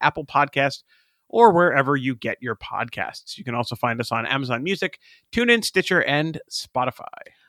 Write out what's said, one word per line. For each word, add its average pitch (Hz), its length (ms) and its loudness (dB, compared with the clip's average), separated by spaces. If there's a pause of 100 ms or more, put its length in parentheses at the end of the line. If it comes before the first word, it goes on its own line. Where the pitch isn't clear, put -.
Apple 151 220 0
Podcasts 139 600 0 (460)
or 226 220 8
wherever 147 440 4
you 131 180 -2
get 117 280 -6
your 120 140 -6
podcasts. - 840 -10
You 104 40 -16
can 123 120 -6
also 120 200 -4
find 117 240 -2
us 117 120 -4
on 117 160 -2
Amazon 127 340 -2
Music, 185 380 -4 (320)
TuneIn, 233 340 2
Stitcher, 180 380 0
and 151 360 -2 (120)
Spotify. - 560 -6 (420)